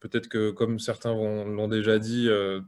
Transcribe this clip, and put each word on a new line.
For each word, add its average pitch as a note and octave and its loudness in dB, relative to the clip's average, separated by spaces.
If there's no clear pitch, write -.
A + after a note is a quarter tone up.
peut-être A#2 -4
que, G#2+ 0
comme A2+ 0
certains A2+ -4
vont, G#2+ -2
l'ont G#2 -2
déjà A2 4
dit, A#2 0
euh, G2 2